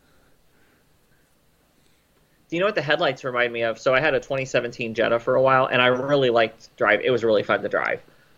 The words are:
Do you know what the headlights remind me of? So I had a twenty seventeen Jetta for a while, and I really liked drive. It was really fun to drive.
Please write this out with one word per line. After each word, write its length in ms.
Do 80
you 40
know 60
what 80
the 80
headlights 420
remind 280
me 100
of? 160
So 160
I 60
had 140
a 60
twenty 260
seventeen 480
Jetta 240
for 180
a 60
while, 240
and 160
I 60
really 420
liked 460
drive. 260
It 80
was 140
really 180
fun 200
to 60
drive. 320